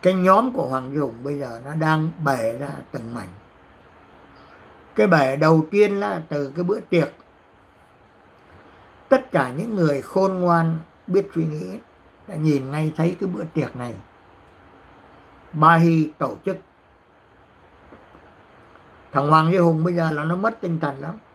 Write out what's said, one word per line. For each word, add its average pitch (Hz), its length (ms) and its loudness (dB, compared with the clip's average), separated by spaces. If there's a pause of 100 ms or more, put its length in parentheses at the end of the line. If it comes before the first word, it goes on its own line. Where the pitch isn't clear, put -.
cái 185 100 4
nhóm 190 380 4
của 156 160 -4
Hoàng 131 240 -6
Duy 147 60 -2
Hùng 131 240 -2
bây 143 160 -6
giờ 120 260 -10
nó 143 100 -10
đang 156 360 0 (140)
bể 117 340 0
ra 139 100 -8 (240)
từng 117 220 -12
mảnh. 101 140 -12 (1700)
Cái 214 120 4
bể 143 300 4
đầu 156 340 4
tiên 202 300 2
là 196 280 -4
từ 143 280 -6
cái 180 80 -4
bữa 208 160 -2
tiệc. 170 280 2 (2000)
Tất - 240 2
cả 131 240 0
những 214 200 -6
người 147 260 0
khôn 190 320 0
ngoan 165 440 0 (280)
biết 190 280 0
suy 160 100 -2
nghĩ 180 340 -8 (480)
đã 196 80 -14
nhìn 147 360 0
ngay 156 260 -4
thấy 170 240 0
cái 190 80 -4
bữa 165 160 -6 (100)
tiệc - 220 -4
này 123 180 -10 (1600)
Ba 160 240 6
Hy 165 420 2
tổ 123 260 -6
chức. 185 120 -4 (2500)
Thằng 143 160 0
Hoàng 156 240 6
Duy 190 60 4
Hùng 165 260 4
bây 175 100 0
giờ 165 160 0
là 151 140 -4
nó 165 120 -2
mất 220 240 -4
tinh 165 200 -4
thần 139 200 -6
lắm. 160 140 -10 (200)